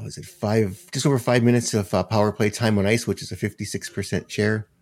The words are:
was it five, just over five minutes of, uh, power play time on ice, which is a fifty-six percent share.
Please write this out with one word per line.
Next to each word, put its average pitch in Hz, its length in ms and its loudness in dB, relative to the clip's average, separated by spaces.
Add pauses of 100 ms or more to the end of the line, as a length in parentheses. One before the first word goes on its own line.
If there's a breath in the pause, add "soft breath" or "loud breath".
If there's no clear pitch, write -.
was - 140 -14
it - 80 -14
five, 107 680 -2
just 131 140 -2
over 139 120 4
five 120 240 2
minutes 120 320 4
of, 104 180 -2
uh, 90 120 2
power 107 260 2
play 104 200 0
time 107 280 0
on 98 80 2
ice, 117 220 2
which 95 140 -4
is - 100 -14
a 95 40 -8
fifty-six - 520 -8
percent - 420 -6
share. 107 380 -2 (140)